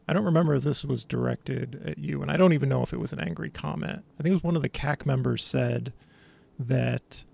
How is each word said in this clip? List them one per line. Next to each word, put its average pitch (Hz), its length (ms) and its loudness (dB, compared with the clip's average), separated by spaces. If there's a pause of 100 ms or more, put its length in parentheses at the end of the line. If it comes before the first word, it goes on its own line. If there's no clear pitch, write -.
I 156 60 0
don't 202 100 2
remember 165 320 4
if 131 80 2
this 143 220 0
was 127 180 -2
directed 123 800 -4
at 156 140 -6
you, 147 240 -4
and 135 100 -2
I - 60 2
don't 180 160 8
even 139 160 2
know 127 120 2
if - 120 -2
it 120 60 -4
was - 120 -6
an - 80 -8
angry - 300 -6
comment. - 560 -6 (120)
I 151 60 -4
think 170 80 4
it 196 40 6
was 165 80 0
one 170 120 0
of 156 60 0
the 139 80 0
cac - 360 -2
members 127 380 0
said 120 480 0 (640)
that 123 760 -2